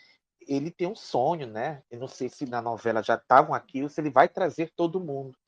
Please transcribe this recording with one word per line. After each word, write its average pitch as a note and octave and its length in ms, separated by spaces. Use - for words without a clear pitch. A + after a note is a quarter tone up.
ele C#3 240
tem F3 160
um G#3+ 80
sonho, C#3+ 520
né? B2+ 420
Eu A#2+ 100
não C3 80
sei B2+ 200
se - 180
na A#2+ 160
novela A2+ 400
já A2+ 160
tavam D3 360
aqui C3 280
ou C#3+ 60
se D3 140
ele D3+ 80
vai C3+ 180
trazer E3 480
todo F3 240
mundo, C3+ 380